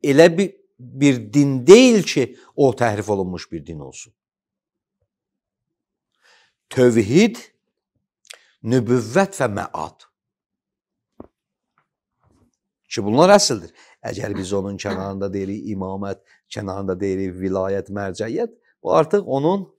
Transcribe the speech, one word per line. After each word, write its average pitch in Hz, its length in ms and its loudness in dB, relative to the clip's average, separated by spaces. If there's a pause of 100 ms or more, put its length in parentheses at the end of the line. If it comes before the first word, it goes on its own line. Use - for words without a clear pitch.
elə 147 340 6
bir 196 160 -2 (240)
bir 127 540 0
din 135 340 0
deyil 226 360 8
ki, - 340 -4 (200)
o 139 140 4
təhrif 104 400 -2
olunmuş 90 420 -4
bir 78 140 -12
din 80 120 -14
olsun. - 340 -18 (2500)
Tövhid, 123 680 4 (1300)
nübüvvət 123 760 0
və 127 100 -2 (120)
məad. - 480 -12 (2750)
Ki, 110 140 -8
bunlar 151 320 4
əsildir. 113 360 -2 (320)
Əgər 104 320 -8
biz 95 160 -8
onun 98 260 -4
kənarında 98 540 -8
deyirik 98 400 -8
imamət, 98 480 -10 (320)
kənarında 98 480 -8
deyirik 95 380 -4
vilayət, 95 520 -4
mərcəiyyət, 104 600 -8 (300)
bu 175 100 -2
artıq 165 340 0
onun 165 420 -2 (100)